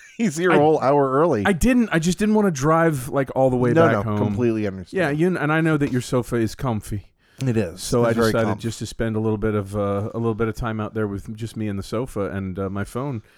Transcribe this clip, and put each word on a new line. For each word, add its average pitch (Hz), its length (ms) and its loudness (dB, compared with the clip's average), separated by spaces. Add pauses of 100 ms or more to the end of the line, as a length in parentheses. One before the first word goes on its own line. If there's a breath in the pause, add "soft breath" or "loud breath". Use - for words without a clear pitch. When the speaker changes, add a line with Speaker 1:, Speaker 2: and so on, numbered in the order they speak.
Speaker 1:
<laughs> - 180 -20
He's 185 180 0
here 175 140 2
a 160 40 4
Speaker 2:
I 147 40 6
Speaker 1:
whole 151 220 4
hour 135 320 4
early. 139 340 2
Speaker 2:
I 104 80 4
didn't. 233 380 4
I 165 60 2
just 170 200 0
didn't 214 160 2
wanna 208 160 4
drive, 156 580 2
like, 135 260 -2
all 131 140 4
the 127 80 2
way 123 160 2
Speaker 1:
No, 139 140 6
Speaker 2:
back 113 60 4
Speaker 1:
no, 104 100 0
Speaker 2:
home. 104 160 -2
Speaker 1:
completely 107 480 0
understand. 95 340 -6
Speaker 2:
Yeah, 160 100 0
you 160 200 2
kn-, 170 120 -2
and 147 80 0
I 160 120 2
know 160 160 2
that 139 120 0
your 127 120 0
sofa 123 340 -2
is 113 180 -2
comfy. 110 520 -6 (360 soft breath)
Speaker 1:
It 123 140 0
is. 90 260 -2
Speaker 2:
So 120 220 2
Speaker 1:
It's 117 60 4
Speaker 2:
I - 100 2
Speaker 1:
very 113 120 4
Speaker 2:
decided 113 160 2
Speaker 1:
comfy. 104 120 -4
Speaker 2:
just 113 200 -6
to 113 60 -6
spend 113 300 -4
a - 20 0
little 110 200 0
bit 107 160 -2
of, 98 200 -4
uh, 101 380 -2
a 113 60 -8
little 117 160 0
bit 110 140 -2
of 107 80 -4
time 110 220 -4
out 107 140 -6
there 110 160 -2
with 98 260 -8
just 110 220 -12
me 110 120 -4
and 98 100 -4
the 95 40 -6
sofa 110 460 -6
and, 95 300 -6
uh, 98 100 -4
my 101 160 -4
phone. 127 380 -6 (160 soft breath)